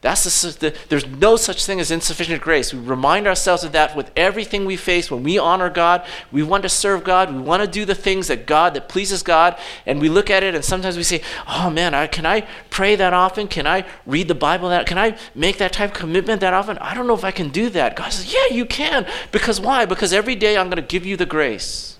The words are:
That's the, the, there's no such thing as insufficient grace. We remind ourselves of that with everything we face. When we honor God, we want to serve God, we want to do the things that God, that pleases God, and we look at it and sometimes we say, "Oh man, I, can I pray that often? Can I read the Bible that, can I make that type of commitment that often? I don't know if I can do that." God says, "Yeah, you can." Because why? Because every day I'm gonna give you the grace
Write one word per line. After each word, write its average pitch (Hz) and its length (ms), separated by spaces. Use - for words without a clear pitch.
That's 160 220
the, 156 300
the, - 60
there's 139 180
no 156 300
such - 300
thing 196 120
as 156 120
insufficient 165 500
grace. 151 320
We 131 80
remind 135 460
ourselves 180 380
of 151 80
that 151 220
with 143 220
everything 196 480
we 190 120
face. 175 340
When 123 120
we 170 160
honor 180 300
God, 175 380
we 143 100
want 180 200
to 185 80
serve 196 340
God, 185 260
we 135 80
want 165 240
to 208 60
do 196 160
the 196 100
things 190 340
that 127 180
God, 160 260
that 143 160
pleases 196 340
God, 170 360
and 139 160
we 156 80
look 196 220
at 190 120
it 190 120
and 147 100
sometimes 185 320
we 170 60
say, 165 180
"Oh 180 220
man, 165 240
I, 147 140
can 156 180
I 208 220
pray 196 260
that 185 160
often? 185 340
Can 156 200
I 185 180
read 156 220
the 165 60
Bible 170 360
that, 175 160
can 170 100
I 220 220
make 185 240
that 185 160
type 202 160
of - 80
commitment 190 420
that 185 140
often? 202 240
I - 160
don't 247 120
know 240 60
if 202 100
I 190 80
can 170 200
do 214 180
that." 160 260
God - 160
says, - 220
"Yeah, 494 240
you 240 80
can." 294 420
Because 208 280
why? 240 240
Because 185 300
every 214 200
day 208 220
I'm 185 140
gonna 175 100
give 170 240
you 190 140
the 175 80
grace 147 720